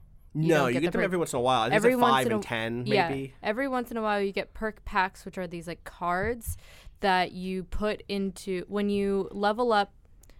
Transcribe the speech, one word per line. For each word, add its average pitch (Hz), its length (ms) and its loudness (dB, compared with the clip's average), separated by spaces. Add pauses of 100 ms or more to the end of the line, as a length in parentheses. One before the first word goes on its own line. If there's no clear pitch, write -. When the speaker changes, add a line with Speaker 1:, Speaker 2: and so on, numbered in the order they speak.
(360)
Speaker 1:
You 151 120 2
Speaker 2:
No, 165 100 6
Speaker 1:
don't 135 100 4
Speaker 2:
you 120 60 2
Speaker 1:
get 131 80 0
Speaker 2:
get 165 40 2
Speaker 1:
the 175 60 0
Speaker 2:
them 175 80 0
Speaker 1:
perk. 180 60 4
Speaker 2:
every 185 120 0
once 160 160 -2
in 135 60 0
a - 20 2
while. 123 200 4
I 110 40 2
think 120 80 2
Speaker 1:
Every 220 200 4
Speaker 2:
it's, 247 80 2
like, - 20 -
Speaker 1:
once 247 140 6
Speaker 2:
five 131 100 2
Speaker 1:
in 117 60 0
Speaker 2:
and 208 100 -2
Speaker 1:
a, - 40 -12
Speaker 2:
ten, 117 380 -2
Speaker 1:
yeah. 170 240 2
Speaker 2:
maybe. 135 320 -6
Speaker 1:
Every 233 260 -2
once 247 220 -4
in 233 80 -8
a 226 60 -4
while, 208 180 0
you 196 100 -2
get 196 220 -6
perk - 320 -8
packs, 190 400 -2
which 190 140 -10
are 180 80 -6
these, 170 200 -10
like, 165 180 -10
cards 196 680 -4 (440)
that 185 320 2
you 185 320 -6
put 208 440 -4
into, 196 600 -4
when 208 240 -2
you 196 400 0
level 214 420 0
up, 202 180 2 (480)